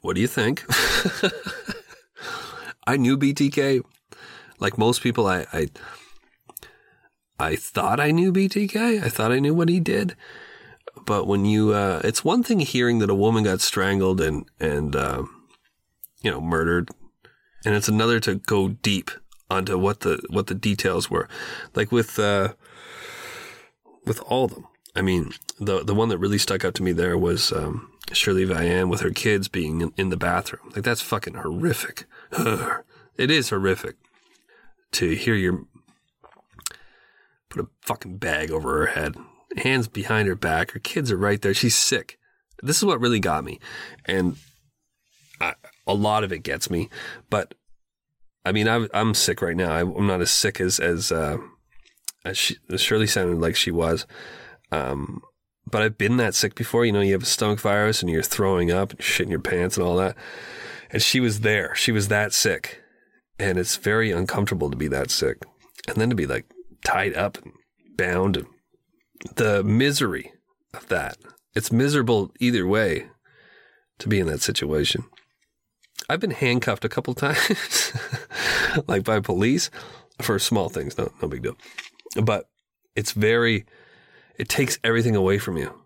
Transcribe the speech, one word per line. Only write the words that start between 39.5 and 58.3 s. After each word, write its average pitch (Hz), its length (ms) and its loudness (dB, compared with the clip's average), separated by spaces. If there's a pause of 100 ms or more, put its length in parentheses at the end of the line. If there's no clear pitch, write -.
hands 127 320 0
behind 107 400 -2
her 92 80 0
back, 82 340 -2
her - 80 -12
kids 135 320 -4
are 98 60 2
right 104 260 0
there, 98 100 2
she's 110 240 2
sick. - 420 0 (440)
This 147 160 0
is - 60 0
what 170 160 4
really 120 200 4
got 78 240 0
me. - 140 -12 (460)
And 90 320 2 (1040)
I, 85 140 -4 (320)
a 98 80 2
lot 107 300 2
of 95 80 -4
it 82 120 -8
gets - 260 -4
me, 87 180 -2 (400)
but, - 260 -2 (880)
I 92 80 0
mean, 107 160 2
I'm, 113 260 2
I'm 107 180 2
sick - 300 0
right 85 140 0
now. 87 160 0
I, 82 80 2
I'm 92 260 0
not 92 160 2
as 82 80 2
sick - 300 0
as, 92 180 0
as, 85 340 0
uh, 78 240 0 (880)
as, 95 140 -4
she, - 180 -2 (140)
as 92 100 -2
Shirley 110 260 4
sounded 90 320 2
like 82 180 2
she - 140 0
was. 82 360 0 (640)
Um, 69 520 -4 (480)
but 107 120 0
I've 107 160 0
been 107 180 2
that 110 180 2
sick - 200 0
before. 120 300 0
You 113 80 4
know, 101 80 4
you 98 120 4
have 95 100 2
a - 40 -4
stomach 104 340 0
virus 107 420 2
and 87 80 -2
you're 80 120 2
throwing 92 480 2